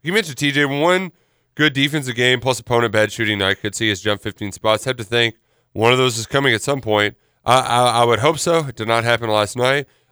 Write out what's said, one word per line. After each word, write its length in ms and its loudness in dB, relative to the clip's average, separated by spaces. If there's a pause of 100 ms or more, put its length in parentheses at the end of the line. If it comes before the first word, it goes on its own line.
You 120 -6
mentioned, 240 -2
T 140 -2
J, 120 0
one 480 0 (440)
good 180 0
defensive 420 -2
game 240 2
plus 220 -2
opponent 320 0
bad 180 2
shooting 280 -2
night 200 0
could 160 -6
see 160 -2
us 80 -4
jump 220 -4
fifteen 320 -8
spots. 320 -2
Have 100 -4
to 80 -12
think 320 0 (380)
one 180 2
of 60 4
those 200 2
is 80 -8
coming 280 0
at 80 -2
some 180 -2
point. 380 0 (260)
I, 160 4
I, 420 2
I 40 4
would 140 2
hope 200 0
so. 260 0
It 100 -10
did 120 -8
not 160 2
happen 260 0
last 260 0
night. 300 0 (260)